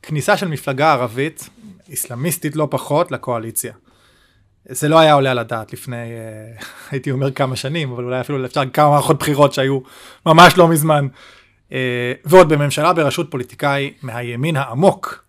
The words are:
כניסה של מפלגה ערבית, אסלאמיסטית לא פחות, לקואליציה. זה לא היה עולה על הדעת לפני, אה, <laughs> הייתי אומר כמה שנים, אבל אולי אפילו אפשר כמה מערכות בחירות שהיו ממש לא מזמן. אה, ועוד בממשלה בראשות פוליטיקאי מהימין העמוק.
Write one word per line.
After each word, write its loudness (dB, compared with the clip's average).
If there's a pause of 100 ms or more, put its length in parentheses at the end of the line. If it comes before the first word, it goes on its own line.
כניסה 0
של -6
מפלגה 0
ערבית, -4 (440)
אסלאמיסטית -6
לא -2
פחות, -2
לקואליציה. -8 (920)
זה -4
לא 6
היה 6
עולה 2
על -2
הדעת -8
לפני, -12
אה, -14
<laughs> -18
הייתי -6
אומר -2
כמה -2
שנים, -6
אבל -10
אולי -4
אפילו -6
אפשר -4 (120)
כמה 4
מערכות 2
בחירות 2
שהיו -2 (460)
ממש 8
לא 6
מזמן. 2 (640)
אה, -4 (120)
ועוד 8
בממשלה 0
בראשות -2
פוליטיקאי -4
מהימין -6
העמוק. 0